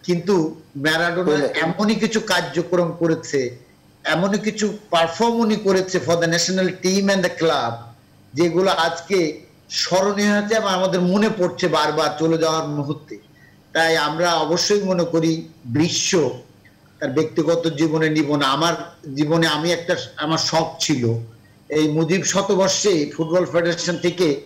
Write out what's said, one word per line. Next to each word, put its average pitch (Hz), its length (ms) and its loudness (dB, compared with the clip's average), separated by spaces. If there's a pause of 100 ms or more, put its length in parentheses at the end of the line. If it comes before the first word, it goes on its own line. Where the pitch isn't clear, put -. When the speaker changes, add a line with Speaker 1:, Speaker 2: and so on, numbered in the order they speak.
Speaker 1:
কিন্তু 175 300 0 (500)
ম্যারাডোনা 170 480 0
Speaker 2:
বলে। 147 160 2 (180)
Speaker 1:
এমনই 202 300 0
কিছু 214 240 0 (120)
কার্যক্রম 170 580 0 (120)
করেছে, 160 380 0 (640)
এমনই 190 440 0
কিছু 214 180 -4 (280)
পারফর্ম 170 420 2 (100)
উনি 214 100 2
করেছে 190 500 0
for 170 160 2
the 165 140 0
national 185 340 0 (140)
team 190 200 2 (100)
and 190 140 2
the 170 140 -2
club, 135 320 0 (600)
যেগুলো 170 380 2
আজকে 170 460 0 (520)
স্মরণীয় 202 680 0
আছে 208 200 -2
এবং 202 180 -2
আমাদের 180 240 0
মনে 196 360 2
পড়ছে 180 300 0
বারবার 151 420 0 (100)
চলে 165 180 2
যাওয়ার 160 300 0
মুহূর্তে। 147 480 -6 (580)
তাই 165 240 2
আমরা 156 320 0 (160)
অবশ্যই 190 460 0
মনে 175 220 2
করি 165 180 2 (340)
বিশ্ব 147 460 0 (880)
তার 135 180 -4
ব্যক্তিগত 165 460 0 (160)
জীবনে 156 300 2
নিব 151 260 2
না। 143 100 0 (120)
আমার 165 160 2 (440)
জীবনে 160 300 2
আমি 156 300 0
একটা, 170 180 -2 (220)
আমার 156 200 -2
শখ 156 300 0 (120)
ছিল 131 240 0 (680)
এই 156 160 0 (120)
মুজিব 160 240 0 (120)
শতবর্ষে 190 600 2 (220)
ফুটবল 165 300 0
federation 170 520 -2
থেকে 170 300 0 (180)